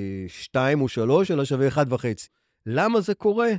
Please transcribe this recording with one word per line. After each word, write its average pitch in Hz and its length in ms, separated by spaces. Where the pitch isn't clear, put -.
שתיים 135 540
או 131 60
שלוש, 139 440
אלא 143 140
שווה 135 220
אחד 139 220
וחצי. 117 380
למה 202 360
זה 202 120
קורה? 220 460